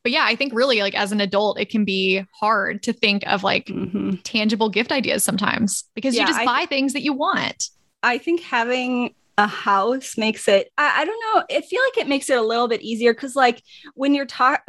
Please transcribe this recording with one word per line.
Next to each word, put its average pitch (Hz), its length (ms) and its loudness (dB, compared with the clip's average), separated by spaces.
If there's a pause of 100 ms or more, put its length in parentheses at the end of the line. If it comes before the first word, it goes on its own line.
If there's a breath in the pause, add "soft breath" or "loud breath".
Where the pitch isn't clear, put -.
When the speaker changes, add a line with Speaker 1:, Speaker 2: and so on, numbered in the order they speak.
Speaker 1:
But 247 100 0
yeah, 302 120 2
I 226 100 2
think 269 180 -4
really, 233 280 2
like, 196 140 -2
as 202 160 0
an 208 80 0
adult, 202 400 0
it 202 100 -4
can 214 140 2
be 190 400 0 (100)
hard 208 500 -2
to 233 100 -2
think 202 340 0
of, 196 160 0
like, - 240 0
Speaker 2:
Mm-hmm. 196 560 -4
Speaker 1:
tangible 220 460 0
gift 233 220 -2
ideas - 320 0
sometimes - 600 -2 (120)
because 247 200 -2
you 226 60 2
Speaker 2:
Yeah, 196 60 2
Speaker 1:
just 226 140 0
Speaker 2:
I 233 40 -2
Speaker 1:
buy 254 200 0
things 269 280 -2
that 285 80 -4
you 294 120 -2
want. 269 560 -4 (340)
Speaker 2:
I 233 160 0
think 339 220 -2
having 247 720 -2 (240)
a 208 80 4
house 208 720 -2
makes 220 300 -2
it, 196 300 4
I, 294 240 2
I 311 40 -2
don't 440 140 -6
know. 440 240 2 (140)
I - 40 0
feel 440 220 -2
like 523 140 0
it 415 100 0
makes 277 220 -2
it 262 80 4
a 233 40 2
little 233 260 0
bit 226 140 -2
easier 226 320 2
'cause, 254 220 -8
like, 247 260 4 (340 loud breath)
when 277 200 2
you're 277 100 -2
ta-, 254 440 2